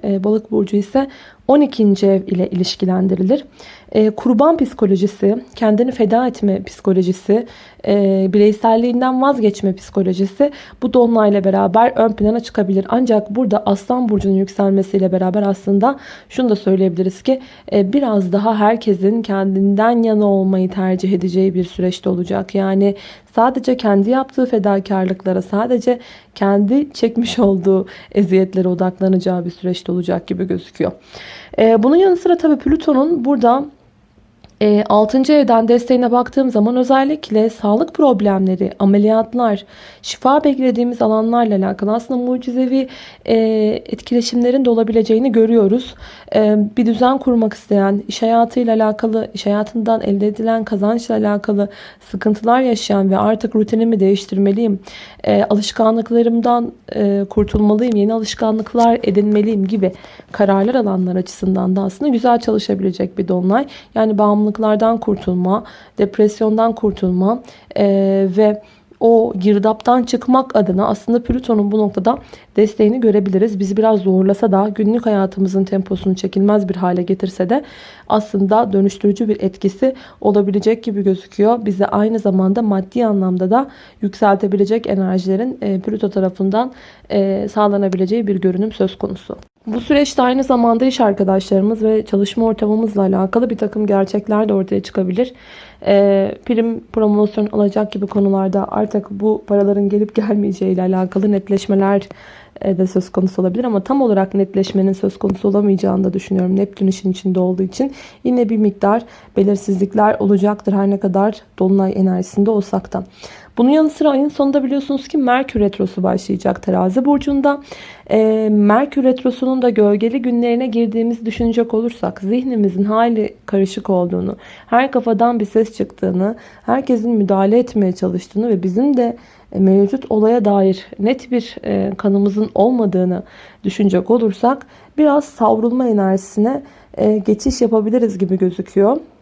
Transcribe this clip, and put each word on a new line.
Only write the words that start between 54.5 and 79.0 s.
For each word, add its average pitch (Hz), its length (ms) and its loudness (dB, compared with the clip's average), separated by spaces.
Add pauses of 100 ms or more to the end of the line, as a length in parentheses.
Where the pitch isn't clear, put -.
e, 208 200 2
alışkanlıklarımdan, 233 1300 0 (220)
e, 202 360 0
kurtulmalıyım, 214 640 0
yeni 202 160 2
alışkanlıklar 226 880 0
edinmeliyim 208 640 0
gibi 190 260 -2 (400)
kararlar 196 420 2
alanlar 185 420 -2
açısından 185 600 -2
da 196 60 -2
aslında 196 260 -4
güzel 240 320 2
çalışabilecek 196 760 -4
bir 180 100 -4
dolunay. 190 380 0 (280)
Yani 220 240 0
bağımlılıklardan 214 800 0
kurtulma, 190 680 -2 (340)
depresyondan 214 760 0
kurtulma, 196 680 -2 (340)
e, 208 80 2 (520)
ve 214 260 2 (380)
o 226 400 4
girdaptan 220 640 2
çıkmak 247 540 0
adına 190 320 2
aslında 233 340 -2
Plüton'un 233 500 -2
bu 214 60 0
noktada 208 400 0 (380)
desteğini 214 440 2
görebiliriz. 202 580 2
Bizi 196 180 -2
biraz 220 240 2
zorlasa 190 520 2
da, 196 220 2
günlük 233 320 0
hayatımızın 190 580 0
temposunu 190 500 -2
çekilmez 196 540 0
bir 185 80 -2
hale 180 260 -2
getirse 185 480 -4
de 285 140 0 (440)
aslında 214 640 0
dönüştürücü 202 560 0